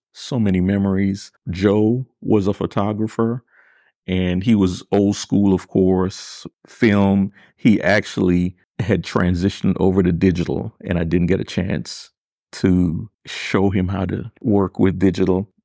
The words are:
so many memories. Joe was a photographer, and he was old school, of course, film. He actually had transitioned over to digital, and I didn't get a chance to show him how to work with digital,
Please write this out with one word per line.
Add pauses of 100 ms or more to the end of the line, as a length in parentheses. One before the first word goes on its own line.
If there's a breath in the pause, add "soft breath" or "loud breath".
(120)
so
many
memories. (180)
Joe (140)
was
a
photographer, (640 soft breath)
and
he
was
old
school,
of
course, (200)
film. (240 soft breath)
He
actually (220)
had
transitioned
over
to
digital, (100)
and
I
didn't
get
a
chance (420)
to (160)
show
him
how
to (100)
work
with
digital, (140)